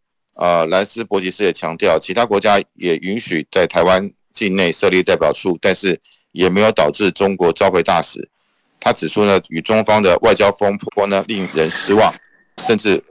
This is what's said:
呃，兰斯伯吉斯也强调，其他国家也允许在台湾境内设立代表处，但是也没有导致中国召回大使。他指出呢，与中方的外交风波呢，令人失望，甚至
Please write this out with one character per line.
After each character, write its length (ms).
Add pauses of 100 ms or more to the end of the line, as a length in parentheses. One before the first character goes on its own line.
(340)
呃， 340
兰 160
斯 200
伯 180
吉 80
斯 140
也 100
强 240
调， 220
其 140
他 120
国 140
家 200 (140)
也 240
允 220
许 320
在 160
台 160
湾 260 (240)
境 220
内 160
设 180
立 140
代 120
表 160
处， 300
但 140
是 240 (320)
也 180
没 120
有 100
导 180
致 220
中 240
国 180
召 160
回 140
大 180
使。 260 (520)
他 120
指 160
出 160
呢， 240
与 140
中 240
方 180
的 200
外 100
交 180
风 260
波 300
呢， 220
令 240
人 160
失 240
望， 200 (540)
甚 100
至 340